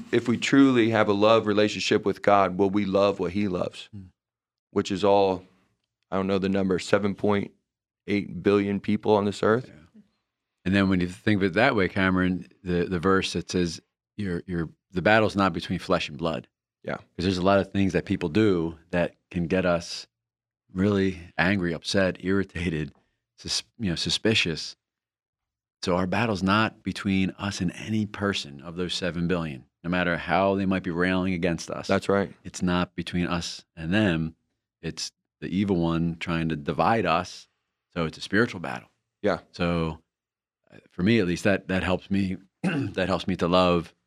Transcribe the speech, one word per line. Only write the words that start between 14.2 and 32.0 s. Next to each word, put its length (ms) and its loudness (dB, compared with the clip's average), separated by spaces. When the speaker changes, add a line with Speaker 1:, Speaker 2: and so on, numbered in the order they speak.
Speaker 2:
your, 220 -4
the 120 -4
battle's 340 4
not 160 2
between 260 -6
flesh 300 -2
and 100 -14
blood." 300 -4
Speaker 1:
Yeah. 140 -8
Speaker 2:
'Cause 80 -18
there's 140 0
a 40 -2
lot 180 4
of 120 -4
things 200 2
that 120 0
people 240 -2
do 480 0
that 240 -2
can 160 -4
get 180 0
us 420 -2
really 440 2
angry, 340 0
upset, 480 -2
irritated, 720 -2
sus-, 260 -8
you 120 -4
know, 60 -2
suspicious. 800 -2
So 140 0
our 100 0
battle's 360 -2
not 400 2
between 560 -2
us 220 -6
and 160 -2
any 280 -4
person 580 -6
of 140 -14
those 180 -4
seven 340 -2
billion, 360 -4
no 60 -8
matter 260 0
how 400 2
they 100 -2
might 160 0
be 80 -6
railing 440 0
against 360 -4
us. 160 -10
Speaker 1:
That's 220 0